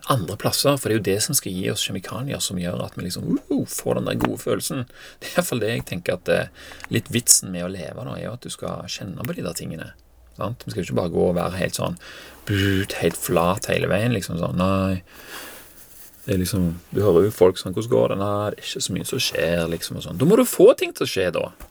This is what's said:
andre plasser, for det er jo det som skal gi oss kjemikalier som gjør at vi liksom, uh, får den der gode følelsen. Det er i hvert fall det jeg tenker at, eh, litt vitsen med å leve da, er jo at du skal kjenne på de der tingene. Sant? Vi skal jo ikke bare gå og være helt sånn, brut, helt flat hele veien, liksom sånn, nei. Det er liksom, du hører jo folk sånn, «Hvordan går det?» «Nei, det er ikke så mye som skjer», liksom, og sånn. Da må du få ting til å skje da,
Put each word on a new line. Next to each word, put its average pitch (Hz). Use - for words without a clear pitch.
andre 98
plasser, 139
for -
det 107
er 113
jo 98
det 101
som 143
skal -
gi 98
oss 110
kjemikalier 110
som -
gjør 87
at -
vi -
liksom, 165
uh, 277
får -
den 123
der 120
gode 120
følelsen. 123
Det -
er -
i -
hvert 175
fall 120
det 104
jeg 127
tenker 90
at, 87
eh, 87
litt 113
vitsen -
med 87
å 90
leve 92
da, -
er -
jo -
at 127
du -
skal 87
kjenne -
på 175
de -
der 85
tingene. 82
Sant? 107
Vi 113
skal 104
jo -
ikke 117
bare 87
gå 90
og 87
være 87
helt -
sånn, 90
brut, 98
helt 85
flat 87
hele 85
veien, 87
liksom 85
sånn, 87
nei. 95
Det 104
er 95
liksom, 90
du 98
hører 95
jo 110
folk 92
sånn, 95
«Hvordan 113
går 117
det?» 95
«Nei, 104
det -
er -
ikke -
så -
mye 85
som -
skjer», 85
liksom, 82
og -
sånn. -
Da 123
må 196
du 262
få 208
ting 349
til -
å 131
skje 90
da, 69